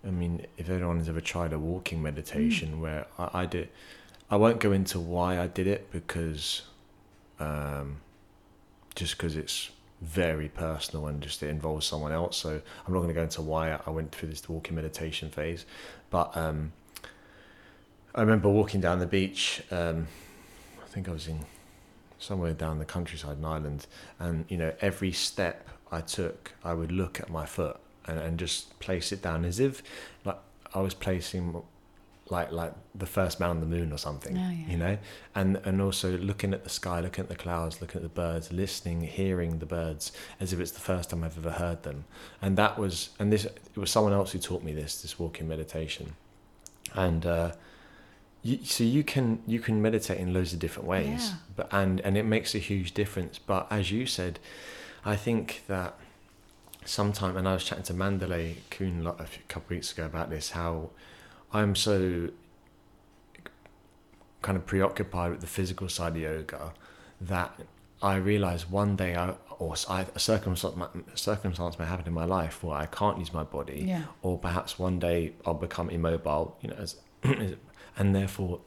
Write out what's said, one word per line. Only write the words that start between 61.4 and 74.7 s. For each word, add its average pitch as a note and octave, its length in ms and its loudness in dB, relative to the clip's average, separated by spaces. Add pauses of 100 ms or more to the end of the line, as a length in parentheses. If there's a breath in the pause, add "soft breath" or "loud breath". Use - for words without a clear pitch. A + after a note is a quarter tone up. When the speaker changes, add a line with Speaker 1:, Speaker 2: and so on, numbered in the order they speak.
Speaker 1:
I'm G#2 240 6
so F#2 540 4 (2250)
kind F#2+ 140 0
of E2+ 100 -2
preoccupied F#2 640 2
with - 100 -6
the E2+ 60 -8
physical F#2 420 -2
side E2+ 220 -2
of E2 100 -2
yoga D#2 520 -4 (480 loud breath)
that F2+ 380 0 (440)
I G2 140 6
realize F#2 520 4
one G2+ 260 4
day F2+ 200 2
I, F2+ 180 0 (240)
or E2 160 -2
s-, - 160 -4
I, F#2 240 0
a - 60 -6
circumstance, G2 560 2
my, E2+ 120 -4 (280)
circumstance F2 640 -2
may E2+ 60 0
happen F2 200 -2
in E2 80 -2
my E2 120 0
life F2 380 0
where D#2 140 -2
I D2+ 80 0
can't G2+ 320 0
use D#2+ 160 -6
my D#2+ 100 0
body, D2 440 -4
Speaker 2:
Yeah. F3 160 0 (180)
Speaker 1:
or F2+ 160 0
perhaps F2 400 -2